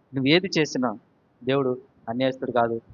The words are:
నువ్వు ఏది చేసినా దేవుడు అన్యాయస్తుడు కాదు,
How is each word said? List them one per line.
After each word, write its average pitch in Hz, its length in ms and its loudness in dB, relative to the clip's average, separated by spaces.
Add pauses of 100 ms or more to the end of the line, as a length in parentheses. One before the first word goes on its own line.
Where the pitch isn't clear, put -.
(140)
నువ్వు 135 200 0
ఏది 185 220 2
చేసినా 139 320 0 (600)
దేవుడు 135 220 2 (400)
అన్యాయస్తుడు 131 480 -2
కాదు, 117 180 2 (180)